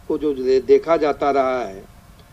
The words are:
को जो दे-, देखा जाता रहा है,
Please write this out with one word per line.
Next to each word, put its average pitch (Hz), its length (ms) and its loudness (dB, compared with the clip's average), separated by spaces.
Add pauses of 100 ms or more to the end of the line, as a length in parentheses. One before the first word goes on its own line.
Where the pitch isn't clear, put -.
को 156 100 -4
जो 147 160 -4
दे-, 127 320 0
देखा 139 320 4
जाता 147 340 -2
रहा 131 320 0
है, 95 200 -12 (500)